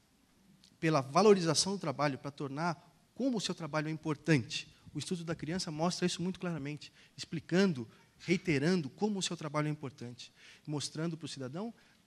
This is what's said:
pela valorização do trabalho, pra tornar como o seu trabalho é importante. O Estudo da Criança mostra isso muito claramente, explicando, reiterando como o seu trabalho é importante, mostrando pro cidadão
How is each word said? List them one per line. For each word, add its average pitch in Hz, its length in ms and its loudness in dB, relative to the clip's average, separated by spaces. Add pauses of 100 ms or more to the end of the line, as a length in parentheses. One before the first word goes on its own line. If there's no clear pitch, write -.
(800)
pela 160 220 4
valorização 170 720 6
do 202 60 -4
trabalho, 143 400 0
pra 143 120 -10
tornar 151 640 -4 (200)
como 240 240 0
o - 20 -2
seu 180 140 -4
trabalho 156 340 -2
é - 20 -2
importante. 156 800 0 (240)
O 156 60 -8
Estudo 170 260 -6
da 165 100 -4
Criança 170 360 -6
mostra 165 340 0
isso 175 160 -2
muito 180 180 -4
claramente, 151 540 -8 (240)
explicando, 165 720 2 (300)
reiterando 160 720 2
como 208 280 -2
o 180 40 -4
seu 175 120 -4
trabalho 151 340 -2
é - 20 0
importante, 123 600 -10 (360)
mostrando 156 500 -4
pro 156 100 -10
cidadão 143 460 -10 (340)